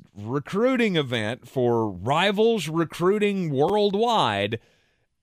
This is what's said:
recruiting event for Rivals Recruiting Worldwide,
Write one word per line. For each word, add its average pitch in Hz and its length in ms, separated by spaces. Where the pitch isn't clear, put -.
recruiting 190 800
event 120 500
for 120 440
Rivals 180 800
Recruiting 180 800
Worldwide, 175 1080